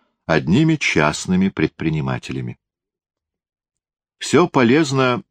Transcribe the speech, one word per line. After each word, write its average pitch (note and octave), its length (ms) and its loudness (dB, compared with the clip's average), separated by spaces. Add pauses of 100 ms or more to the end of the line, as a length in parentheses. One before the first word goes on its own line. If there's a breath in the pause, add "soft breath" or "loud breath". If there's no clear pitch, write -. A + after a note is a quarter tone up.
(260 soft breath)
одними F#2+ 500 2
частными F#2 760 -2
предпринимателями. C2+ 1080 -6 (1600)
Все E3 300 2
полезно C3 840 2